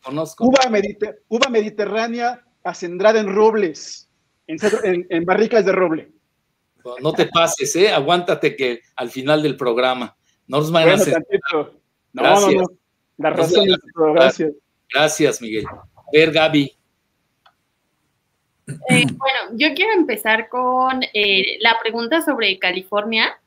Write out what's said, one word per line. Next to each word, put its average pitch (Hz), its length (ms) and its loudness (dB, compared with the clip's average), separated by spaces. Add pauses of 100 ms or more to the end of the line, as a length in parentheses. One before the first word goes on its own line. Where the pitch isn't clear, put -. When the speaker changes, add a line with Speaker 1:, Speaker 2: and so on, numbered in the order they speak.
Speaker 1:
Conozco. 151 440 -6
Speaker 2:
Uva 262 240 4
mediter-, 208 500 -4 (100)
uva 269 200 0
mediterránea 226 920 -4 (200)
acendrada 185 560 0
en 196 140 -2
robles, 214 760 0 (380)
en 160 120 -10
cedro, 214 240 -2
en, 180 260 -2
en 170 160 -2
barricas 208 400 2
de 190 60 2
roble. 175 400 -2 (720)
Speaker 1:
No, 123 160 -12
no 156 140 -2
te 156 140 0
pases, - 480 0
¿eh? 196 160 4
Aguántate 165 640 0
que 123 260 -4 (140)
al 123 140 -8
final 143 340 0
del 139 120 -2
programa 127 600 -2 (320)
nos 151 240 -2
van 165 120 4
a - 40 4
Speaker 2:
Bueno, 196 140 4
Speaker 1:
hacer 160 120 2
Speaker 2:
tantito. 165 680 -4 (340)
No, 127 100 -8
Speaker 1:
Gracias. 196 320 4
Speaker 2:
no, 185 60 2
no. 180 60 -2 (500)
La 156 120 0
Speaker 1:
Nos - 100 -2
Speaker 2:
razón 175 200 2
Speaker 1:
van 196 100 2
a 185 60 4
Speaker 2:
es - 40 -12
todo. - 60 -16
Speaker 1:
censurar. 156 300 0
Speaker 2:
Gracias. 160 360 4 (420)
Speaker 1:
Gracias, 147 480 0
Miguel. 107 260 -6
A - 440 -20
ver, 156 200 4
Gaby. 151 400 2 (2000)
Speaker 3:
Eh, 247 380 0 (120)
bueno, 262 220 -2 (140)
yo 277 200 0
quiero 415 200 0
empezar 220 560 0
con, 254 520 -2 (120)
eh, 196 480 0
la 226 200 4
pregunta 233 400 -2
sobre 226 380 -2
California. 208 880 -2